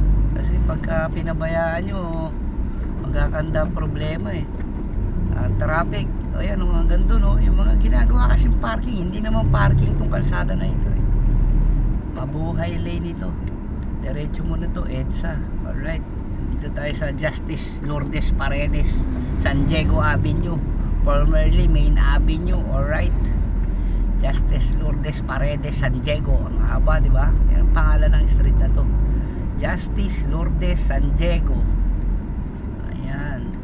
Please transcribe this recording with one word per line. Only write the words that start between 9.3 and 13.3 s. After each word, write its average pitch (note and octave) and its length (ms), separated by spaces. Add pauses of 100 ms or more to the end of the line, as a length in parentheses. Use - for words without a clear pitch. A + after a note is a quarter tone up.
parking - 480
tong - 160
kalsada E3+ 400
na - 160
ito - 240
eh. - 80 (1200)
Mabuhay D#3+ 560
lane E3+ 400
ito. F3+ 160 (720)